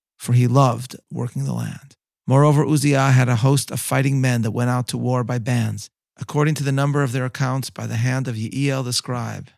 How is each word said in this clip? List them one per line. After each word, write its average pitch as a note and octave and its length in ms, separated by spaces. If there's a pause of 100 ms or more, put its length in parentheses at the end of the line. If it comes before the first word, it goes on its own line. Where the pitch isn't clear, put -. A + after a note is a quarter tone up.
(180)
for - 160
he B2 120
loved B2 520 (120)
working B2 360
the C3+ 80
land. - 420 (320)
Moreover, C#3+ 380
Uzziah C#3 460
had C3 180
a A#2+ 80
host C3+ 340
of - 80
fighting C3+ 400
men B2+ 220
that A2 100
went A#2+ 180
out B2 200
to B2 80
war B2 260
by B2 160
bands, A2 500 (280)
according D3 380
to D3 100
the C#3 80
number C#3+ 300
of A#2+ 100
their C3 120
accounts C3 440
by - 180
the A2+ 80
hand B2+ 320
of A#2+ 80
Yehiel C3+ 480
the B2 80
scribe, A#2+ 680